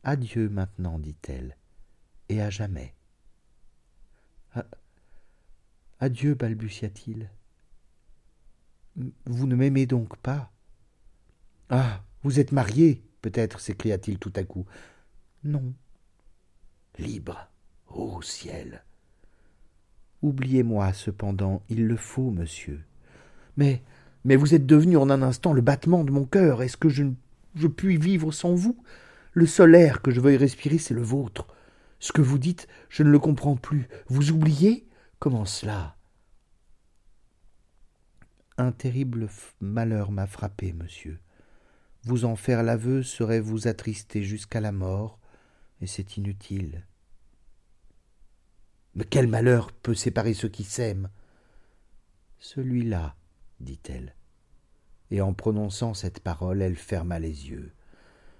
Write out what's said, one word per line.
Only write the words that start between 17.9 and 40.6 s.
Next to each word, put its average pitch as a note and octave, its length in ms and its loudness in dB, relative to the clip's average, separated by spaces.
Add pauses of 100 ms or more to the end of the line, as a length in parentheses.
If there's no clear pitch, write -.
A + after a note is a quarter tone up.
ciel. - 640 -14 (1400)
Oubliez-moi, B2+ 720 0
cependant, G2 800 -4
il A2+ 160 -2
le A2+ 100 0
faut, B2+ 340 -6
monsieur. D#2+ 540 -8 (720)
Mais, C#3 260 2 (420)
mais C3 120 8
vous D3 180 6
êtes C#3 120 6
devenu D#3 320 8
en C#3 100 4
un C#3 140 4
instant C3 320 0
le C3 80 4
battement E3 420 2
de C#3 80 0
mon C#3 140 2
cœur. D3 360 4
Est-ce B2+ 140 -4
que D#3+ 140 4
je, C#3 140 0 (500)
je D#3+ 140 0
puis F3+ 280 0
vivre D#3+ 340 0
sans F3 240 -2
vous ? G#3+ 220 0 (560)
Le E3+ 140 6
seul E3 280 10
air E3 280 8
que C3+ 80 2
je B2 100 2
veuille C#3 160 8
respirer, C#3 420 2
c'est B2+ 160 -2
le A#2 80 -2
vôtre. A#2+ 440 -4 (520)
Ce - 140 -10
que D#3 100 4
vous C3+ 160 2
dites, E3+ 300 -4 (200)
je - 140 -2
ne D3 80 8
le D3 80 10
comprends D3 380 2
plus. C3+ 320 -4 (200)
Vous C#3+ 220 0
oubliez ? D#3+ 560 2 (320)
Comment A2+ 280 -2
cela ? F#2+ 500 -8 (2500)
Un B2 140 0
terrible B2 540 -4
f-, - 340 -18
malheur G#2+ 500 -2
m'a G2 160 -4
frappé, G2 460 -8